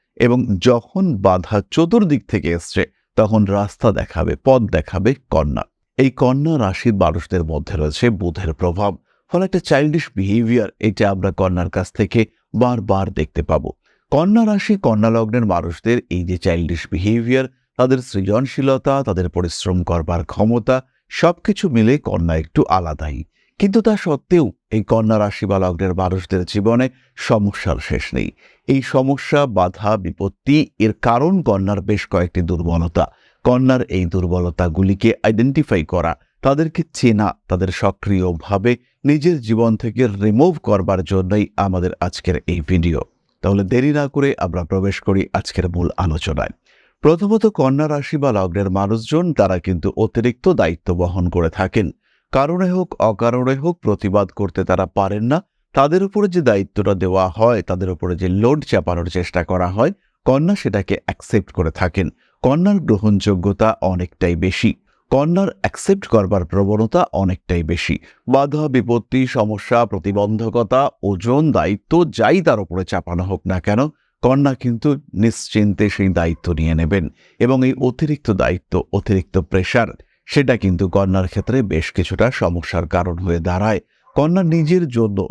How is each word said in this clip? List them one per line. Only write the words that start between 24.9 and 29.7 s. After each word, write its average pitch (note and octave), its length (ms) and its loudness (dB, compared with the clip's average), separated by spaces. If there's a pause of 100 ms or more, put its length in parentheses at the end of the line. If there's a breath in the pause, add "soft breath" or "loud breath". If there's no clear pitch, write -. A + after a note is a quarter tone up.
রাশি G#2 280 -2
বা G2 120 2
লগ্নের F#2 360 -2
মানুষদের F#2 500 -2
জীবনে A#2 440 0 (280 soft breath)
সমস্যার G2+ 640 -2
শেষ - 340 -6
নেই। G#1+ 160 -4 (360 soft breath)
এই C3+ 160 2
সমস্যা, C#3 640 0
বাধা, G2+ 500 0